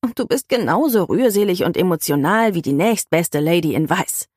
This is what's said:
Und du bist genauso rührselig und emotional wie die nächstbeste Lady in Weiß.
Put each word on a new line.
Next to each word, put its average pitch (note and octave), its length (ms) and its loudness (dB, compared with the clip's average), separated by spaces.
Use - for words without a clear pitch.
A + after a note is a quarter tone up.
Und B3 180 -6
du A#3+ 60 -2
bist - 240 -4
genauso A3+ 560 0
rührselig G3+ 580 2
und E3+ 140 -2
emotional F3+ 760 0
wie E3+ 80 -2
die C#3 120 -2
nächstbeste E3+ 680 0
Lady D#3+ 340 0
in D3 160 0
Weiß. - 480 -4